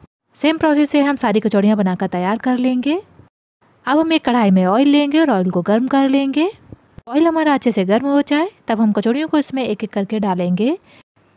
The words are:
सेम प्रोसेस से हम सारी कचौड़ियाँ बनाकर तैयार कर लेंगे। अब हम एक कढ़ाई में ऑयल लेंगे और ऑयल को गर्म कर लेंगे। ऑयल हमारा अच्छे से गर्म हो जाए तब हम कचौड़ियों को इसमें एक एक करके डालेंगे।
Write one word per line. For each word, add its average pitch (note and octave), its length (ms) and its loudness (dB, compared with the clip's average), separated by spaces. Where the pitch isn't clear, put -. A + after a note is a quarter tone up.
सेम D#4+ 220 0
प्रोसेस D4 320 2
से D4 100 2
हम C#4+ 160 0
सारी G#3+ 240 0
कचौड़ियाँ G#3 360 2
बनाकर F#3+ 320 -2
तैयार F#3 300 -4
कर B3+ 200 -2
लेंगे। B3+ 420 -2
अब C#4 120 2
हम D#4+ 140 0
एक D#4 120 0
कढ़ाई A#3 260 2
में F#3 160 4
ऑयल A#3+ 220 2
लेंगे D4 320 2
और D#4 100 2
ऑयल F#3 200 0
को F3+ 140 -2
गर्म A3+ 240 0
कर C#4 200 2
लेंगे। C#4 420 0
ऑयल D4 180 0
हमारा D#4+ 280 0
अच्छे B3+ 180 0
से G3 120 -2
गर्म G#3+ 220 0
हो C#4+ 160 2
जाए D4+ 260 -2
तब A3 120 -2
हम A3 120 4
कचौड़ियों A#3 360 -2
को D#4 100 0
इसमें C4+ 260 -4
एक G#3 200 -4
एक G3+ 60 -10
करके G#3 280 -4
डालेंगे। F#3+ 580 -2